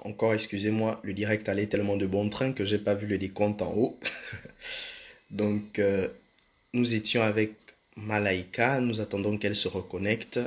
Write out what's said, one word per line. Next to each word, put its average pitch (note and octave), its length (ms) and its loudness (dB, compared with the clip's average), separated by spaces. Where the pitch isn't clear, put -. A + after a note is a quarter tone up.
Encore, A2 280 2
excusez-moi, G#2+ 720 0
le G2+ 100 -6
direct G#2+ 360 0
allait G2+ 180 0
tellement G2+ 300 0
de G2 100 2
bon G2+ 220 2
train C3 240 -2
que G2 120 -2
j'ai G2+ 140 2
pas G#2 160 2
vu G#2 120 -4
le G2+ 100 0
décompte G2+ 440 0
en F2 120 -2
haut. A2+ 260 0
<laughs> - 640 -14
Donc, G#2 480 0
euh, G2 280 4
nous A#2+ 200 2
étions A2 280 2
avec G#2+ 320 2
Malaika. G#2+ 840 2
Nous A#2 220 0
attendons G#2 360 0
qu'elle G#2 180 0
se - 120 2
reconnecte. G2 800 -2